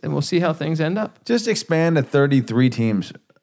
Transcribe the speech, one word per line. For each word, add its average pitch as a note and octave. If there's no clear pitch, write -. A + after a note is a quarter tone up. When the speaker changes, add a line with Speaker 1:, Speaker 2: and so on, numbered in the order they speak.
Speaker 1:
and D3+
we'll C#3+
see F3
how E3+
things D#3+
end E3
up. -
Speaker 2:
Just A#3
expand E3
to C#3
thirty-three C3
teams, A2